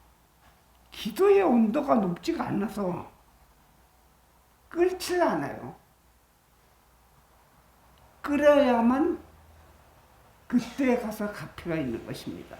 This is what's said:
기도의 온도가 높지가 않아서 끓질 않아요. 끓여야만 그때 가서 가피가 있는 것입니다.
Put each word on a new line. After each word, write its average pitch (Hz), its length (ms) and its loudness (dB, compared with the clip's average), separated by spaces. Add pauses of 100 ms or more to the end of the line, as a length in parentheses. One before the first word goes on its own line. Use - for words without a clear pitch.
(920)
기도의 392 520 2
온도가 262 520 2
높지가 202 520 -2
않아서 202 640 -6 (1600)
끓질 349 520 -2
않아요. 143 540 -4 (2500)
끓여야만 277 1000 4 (1300)
그때 247 520 0
가서 208 320 -6
가피가 - 440 -8
있는 127 300 -4
것입니다. - 540 -12